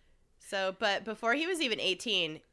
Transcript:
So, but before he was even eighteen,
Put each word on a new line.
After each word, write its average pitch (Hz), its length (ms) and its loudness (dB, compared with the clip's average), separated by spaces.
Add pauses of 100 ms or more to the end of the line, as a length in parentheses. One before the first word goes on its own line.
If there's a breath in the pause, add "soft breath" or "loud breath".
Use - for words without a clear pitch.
(420 soft breath)
So, 190 380 -2
but 202 260 0
before 226 300 0
he 311 100 0
was 349 160 0
even 220 180 0
eighteen, 180 600 0 (140)